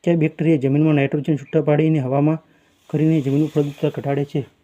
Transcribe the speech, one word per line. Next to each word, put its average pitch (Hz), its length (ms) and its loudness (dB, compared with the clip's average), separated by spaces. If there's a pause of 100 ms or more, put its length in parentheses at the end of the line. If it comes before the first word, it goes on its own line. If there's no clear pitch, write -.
કયા 170 120 2
બેક્ટેરિયા 156 400 0
જમીનમાં 147 380 2
નાઇટ્રોજન 143 420 0
છૂટા 147 260 -2
પાડીને 151 360 2
હવામાં 143 440 0 (480)
કરીને 156 300 2
જમીનની 139 260 0
ફળદ્રુપતા 147 420 -2
ઘટાડે 143 360 -4
છે? 139 200 -6 (200)